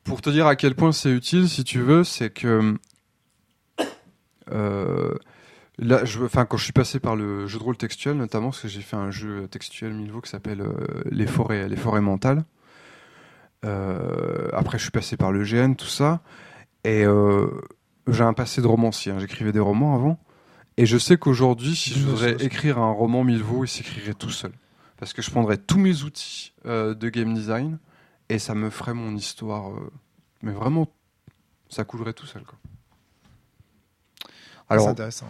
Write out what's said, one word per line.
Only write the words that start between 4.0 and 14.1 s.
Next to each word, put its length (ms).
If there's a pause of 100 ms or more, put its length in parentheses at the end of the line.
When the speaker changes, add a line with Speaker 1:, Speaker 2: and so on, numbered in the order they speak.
Speaker 1:
euh, 600 (640)
là, 260
je, 180
enfin, 220
quand 120
je 80
suis 80
passé 280
par 160
le 300
jeu 120
de 60
rôle 120
textuel, 400
notamment, 340
parce 100
que 80
j'ai 120
fait 160
un 140
jeu 380
textuel 440
Milvaux 280
qui 100
s'appelle, 300
euh, 500
Les 160
Forêts, 420
Les 80
Forêts 240
Mentales. 440 (1200)
Euh, 880